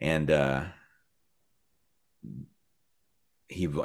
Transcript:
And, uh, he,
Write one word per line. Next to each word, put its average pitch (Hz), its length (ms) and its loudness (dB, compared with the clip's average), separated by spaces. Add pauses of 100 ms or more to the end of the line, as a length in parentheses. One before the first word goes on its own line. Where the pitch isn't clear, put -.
And, 78 320 0
uh, 69 340 4 (2750)
he, 92 200 -4 (180)